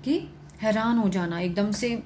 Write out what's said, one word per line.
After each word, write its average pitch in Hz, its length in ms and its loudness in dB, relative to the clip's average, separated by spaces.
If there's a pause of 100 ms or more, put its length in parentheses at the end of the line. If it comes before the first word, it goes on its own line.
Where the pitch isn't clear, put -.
कि - 240 0 (320)
हैरान 220 380 2
हो 214 100 4
जाना 175 320 0
एकदम 190 320 0
से 233 340 -2